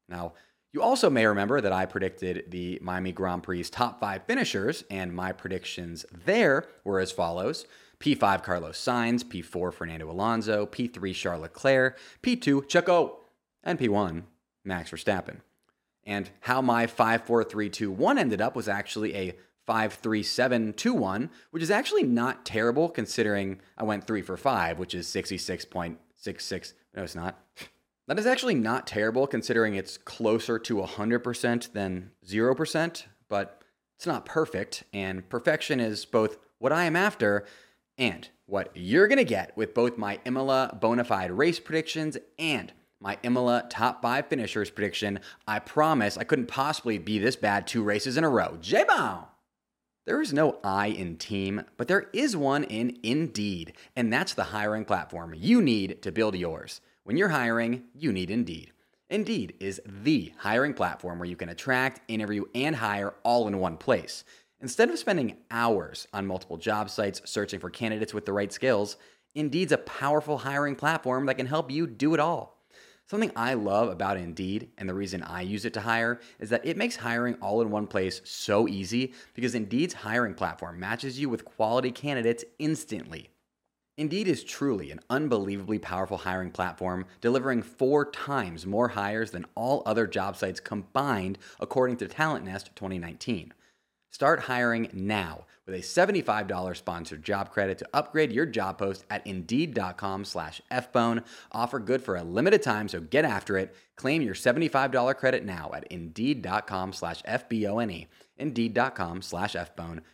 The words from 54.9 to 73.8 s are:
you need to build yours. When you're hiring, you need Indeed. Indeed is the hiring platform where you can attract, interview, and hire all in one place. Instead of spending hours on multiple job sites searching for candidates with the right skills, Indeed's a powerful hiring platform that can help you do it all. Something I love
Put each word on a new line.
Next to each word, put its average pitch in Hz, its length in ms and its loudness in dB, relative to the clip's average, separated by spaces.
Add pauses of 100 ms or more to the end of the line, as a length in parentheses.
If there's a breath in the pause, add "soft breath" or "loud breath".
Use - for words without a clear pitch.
you 101 260 6
need 107 420 2
to 98 100 -4
build 107 220 2
yours. 85 460 -4 (220 soft breath)
When 113 160 -2
you're 196 100 4
hiring, 120 560 0 (100)
you 147 160 -2
need 92 200 0
Indeed. 87 420 -4 (380)
Indeed 185 500 -2
is 98 240 -6
the 101 540 0
hiring 123 340 2
platform 87 460 -2
where 87 100 -4
you 87 80 -6
can 85 140 -8
attract, 127 580 0
interview, 107 460 -2
and 143 220 0
hire 101 360 0 (100)
all 120 240 4
in 101 120 0
one 87 180 0
place. - 480 -2 (360 soft breath)
Instead 220 280 2
of 339 100 -2
spending 156 380 0 (140)
hours 117 640 0
on 98 120 -2
multiple 92 300 -6
job 104 320 -2
sites 98 380 -2
searching 101 340 -4
for 90 80 -8
candidates 110 460 -4
with 104 100 -4
the 101 80 -4
right 101 180 0
skills, 104 460 0 (380 soft breath)
Indeed's 147 380 0
a 135 60 2
powerful 151 600 0
hiring 139 380 -2
platform 143 500 0
that 131 100 2
can 127 100 -2
help 143 240 -2
you 156 160 0
do 135 280 2
it 151 60 4
all. 156 320 0 (540 soft breath)
Something 208 300 0
I 120 160 2
love 104 380 2